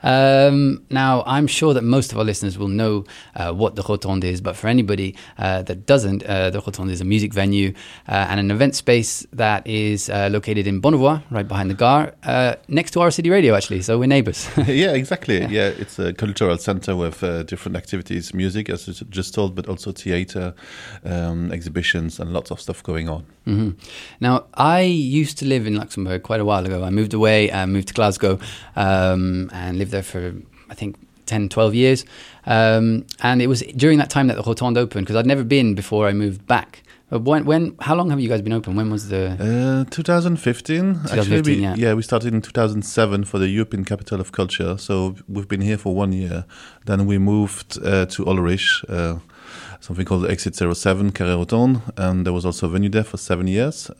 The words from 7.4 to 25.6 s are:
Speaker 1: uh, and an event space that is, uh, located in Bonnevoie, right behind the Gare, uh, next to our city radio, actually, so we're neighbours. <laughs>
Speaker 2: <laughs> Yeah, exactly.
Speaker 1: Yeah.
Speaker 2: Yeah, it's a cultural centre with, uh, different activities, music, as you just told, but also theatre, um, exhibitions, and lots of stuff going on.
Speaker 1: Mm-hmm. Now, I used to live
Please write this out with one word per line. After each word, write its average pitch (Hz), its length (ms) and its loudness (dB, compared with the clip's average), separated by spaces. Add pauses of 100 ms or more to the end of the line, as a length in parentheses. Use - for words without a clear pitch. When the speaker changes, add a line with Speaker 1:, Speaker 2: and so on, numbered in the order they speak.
Speaker 1:
uh, 98 220 0
and 98 80 0
an 101 140 2
event 135 240 2
space - 560 2
that 110 340 0
is, 107 420 0
uh, 101 220 0
located 104 380 0
in 98 120 0
Bonnevoie, 143 400 4 (120)
right 104 160 -2
behind 98 200 -2
the 98 60 -2
Gare, 127 480 2
uh, 123 320 0 (140)
next 160 240 -2
to 170 80 2
our 175 100 4
city 165 180 0
radio, 170 280 6
actually, 98 260 -2
so 113 160 0
we're 123 80 2
neighbours. 131 460 2
<laughs> - 60 -2
Speaker 2:
<laughs> 143 100 4
Yeah, 160 240 2
exactly. 131 480 -2
Speaker 1:
Yeah. - 100 -2
Speaker 2:
Yeah, 104 200 2
it's - 280 -10
a 87 140 -2
cultural 95 460 0
centre 95 360 -4
with, 85 300 -4
uh, 85 180 -2
different 87 340 -8
activities, 90 560 -8
music, 95 380 -4
as 87 160 -8
you 90 80 -10 (160)
just 92 240 -8
told, 98 220 -2
but 95 120 -8
also 95 220 -8
theatre, 90 640 -6 (500)
um, 85 460 -4
exhibitions, 82 680 -4
and 85 120 -8
lots - 200 -6
of 90 80 -12
stuff - 240 -12
going 80 240 -4
on. 78 160 -8 (240)
Speaker 1:
Mm-hmm. 107 220 0 (500)
Now, 123 240 2 (100)
I 165 280 4
used 151 560 0
to 143 80 -6
live 131 200 0